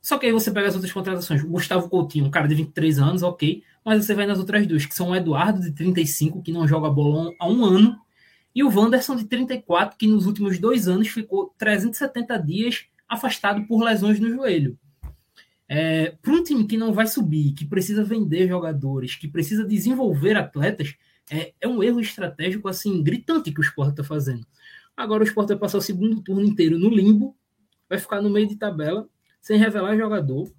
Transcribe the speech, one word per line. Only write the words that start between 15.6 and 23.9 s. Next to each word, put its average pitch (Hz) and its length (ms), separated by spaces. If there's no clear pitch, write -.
É, 160 520
pra 262 120
um 339 100
time 277 240
que 220 100
não 220 160
vai 220 140
subir, 156 460
que - 120
precisa 190 380
vender 185 460
jogadores, 139 680
que 156 140
precisa 170 360
desenvolver 208 720
atletas, 156 600
é, 151 300
é 208 80
um 240 140
erro 240 180
estratégico, 190 680
assim, 185 340
gritante 214 500
que 147 80
o 151 40
Sport 143 300